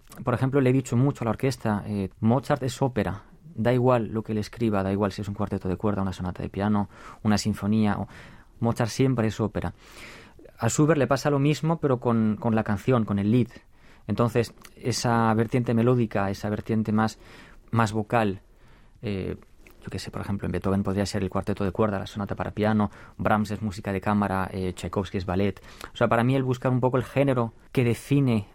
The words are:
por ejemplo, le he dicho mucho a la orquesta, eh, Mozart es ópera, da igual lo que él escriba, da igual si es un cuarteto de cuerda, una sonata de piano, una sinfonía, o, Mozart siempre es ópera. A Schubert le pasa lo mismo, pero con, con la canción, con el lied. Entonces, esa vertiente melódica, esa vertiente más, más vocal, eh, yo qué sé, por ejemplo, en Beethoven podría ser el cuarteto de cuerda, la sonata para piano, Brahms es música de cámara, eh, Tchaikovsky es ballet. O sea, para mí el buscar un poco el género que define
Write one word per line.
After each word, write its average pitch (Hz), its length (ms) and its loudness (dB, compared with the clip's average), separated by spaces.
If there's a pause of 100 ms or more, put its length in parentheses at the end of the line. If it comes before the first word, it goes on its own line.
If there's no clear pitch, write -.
(220)
por 120 120 0
ejemplo, 135 260 2
le 127 100 4
he - 20 4
dicho 131 240 0
mucho 135 280 2
a - 20 0
la 120 40 0
orquesta, 120 560 -2
eh, 101 240 -4 (100)
Mozart 127 420 2
es 127 180 -4
ópera, 104 440 -2 (340)
da 113 140 2
igual 123 360 2
lo 107 140 -4
que 110 100 -6
él 107 60 0
escriba, 104 440 -2
da 95 100 0
igual 101 200 0
si 107 100 -8
es 98 60 -6
un 104 60 -6
cuarteto 98 320 -4
de 90 100 -2
cuerda, 101 260 -2
una 95 100 -4
sonata 90 300 -6
de 85 80 -6
piano, 101 400 0 (320)
una 107 160 2
sinfonía, 104 600 0
o, 101 80 -6 (540)
Mozart 117 300 0
siempre 127 380 2
es 104 120 -4
ópera. 90 320 -2 (840)
A 117 100 0
Schubert 151 300 4
le 127 80 2
pasa 139 240 0
lo 143 80 2
mismo, 156 400 0
pero 131 200 2
con, 113 400 2
con 113 160 0
la 110 100 2
canción, 110 400 0
con 101 140 0
el 101 120 2
lied. 120 180 2 (600)
Entonces, 117 440 0 (240)
esa 113 580 0
vertiente 117 400 0
melódica, 113 540 2
esa 101 220 -4
vertiente 110 420 -2
más, 110 260 0 (520)
más 113 220 2
vocal, 107 500 0 (580)
eh, 92 360 -6 (460)
yo - 80 -12
qué 95 80 -8
sé, - 120 -10
por 104 100 -10
ejemplo, 101 260 -6
en 90 60 -4
Beethoven 95 300 0
podría 101 240 0
ser 98 160 -4
el 92 80 -2
cuarteto 98 340 -4
de 95 80 0
cuerda, 104 260 0
la 101 80 -8
sonata 101 280 -6
para - 160 -4
piano, 104 400 2 (260)
Brahms 107 360 2
es 101 100 -6
música 107 300 -4
de 95 80 -2
cámara, 101 520 0
eh, 92 220 -4
Tchaikovsky 92 420 -4
es 90 80 -2
ballet. 95 380 0 (300)
O - 40 -16
sea, 120 120 2
para 117 160 4
mí 127 100 4
el 135 80 2
buscar 127 300 0
un 127 80 2
poco 127 180 2
el 120 60 0
género 127 500 0 (180)
que 131 120 2
define 120 720 2